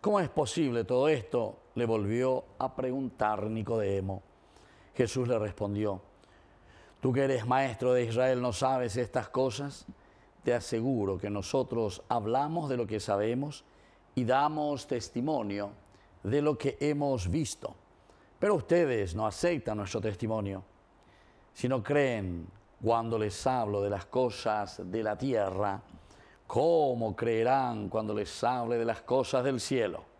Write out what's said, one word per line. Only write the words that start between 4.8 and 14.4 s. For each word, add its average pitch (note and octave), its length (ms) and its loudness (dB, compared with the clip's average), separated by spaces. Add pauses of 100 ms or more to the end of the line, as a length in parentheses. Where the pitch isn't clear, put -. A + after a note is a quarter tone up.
Jesús B2 360 0
le A#2 100 2
respondió: G2+ 640 -2 (1000)
"¿Tú C3 140 0
que C3+ 100 2
eres B2+ 240 0
maestro B2+ 460 2
de B2 100 4
Israel B2 380 2
no B2 100 0
sabes B2+ 460 0
estas A#2+ 320 -2
cosas? C3 560 -2 (580)
Te B2 100 2
aseguro A2+ 640 0
que G2+ 120 -6
nosotros G#2+ 800 -2
hablamos C#3 580 0
de C3 80 0
lo A#2+ 100 0
que G#2+ 140 -4
sabemos A#2 640 -2 (500)
y B2+ 120 0
damos D3 600 0